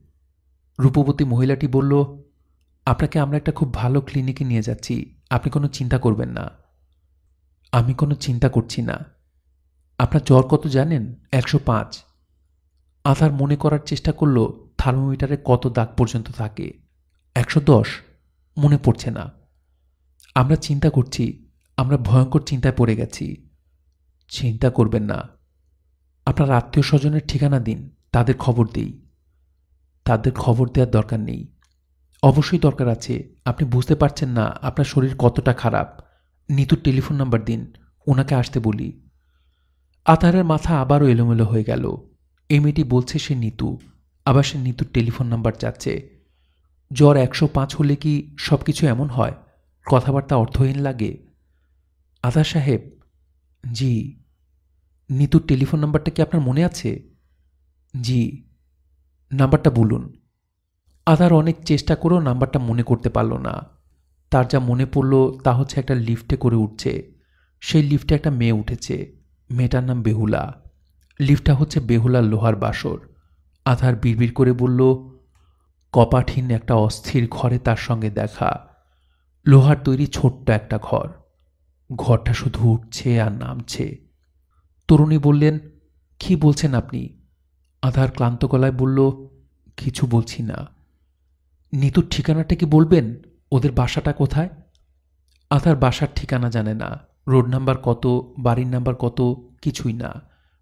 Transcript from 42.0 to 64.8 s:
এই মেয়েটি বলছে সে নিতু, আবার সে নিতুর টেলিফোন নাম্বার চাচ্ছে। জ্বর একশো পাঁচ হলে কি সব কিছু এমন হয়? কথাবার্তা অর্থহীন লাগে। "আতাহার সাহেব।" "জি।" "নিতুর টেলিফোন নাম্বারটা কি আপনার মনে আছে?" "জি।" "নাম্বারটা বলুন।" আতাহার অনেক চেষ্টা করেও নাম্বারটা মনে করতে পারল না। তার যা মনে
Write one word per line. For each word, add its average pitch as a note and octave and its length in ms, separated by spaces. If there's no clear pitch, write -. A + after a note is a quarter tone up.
এই D3 100
মেয়েটি D3 240
বলছে B2+ 360
সে - 160
নিতু, - 420
আবার C#3 180
সে C#3+ 140
নিতুর B2+ 360
টেলিফোন A#2 340
নাম্বার A2+ 260
চাচ্ছে। - 720
জ্বর C#3+ 240
একশো B2+ 300
পাঁচ C#3 280
হলে C#3+ 200
কি D3 440
সব - 180
কিছু - 300
এমন C3 220
হয়? A#2+ 240
কথাবার্তা C3+ 480
অর্থহীন C3+ 440
লাগে। B2+ 480
"আতাহার D3+ 220
সাহেব।" C#3 360
"জি।" A#2 520
"নিতুর C#3+ 380
টেলিফোন C#3 320
নাম্বারটা D3 320
কি D#3+ 100
আপনার D#3 200
মনে C#3 240
আছে?" - 440
"জি।" A#2+ 480
"নাম্বারটা C3+ 360
বলুন।" A#2 440
আতাহার E3+ 280
অনেক D#3+ 320
চেষ্টা D3 300
করেও E3+ 240
নাম্বারটা B2+ 400
মনে A#2 240
করতে A#2+ 260
পারল A#2 280
না। B2+ 300
তার B2+ 180
যা C3+ 120
মনে B2+ 260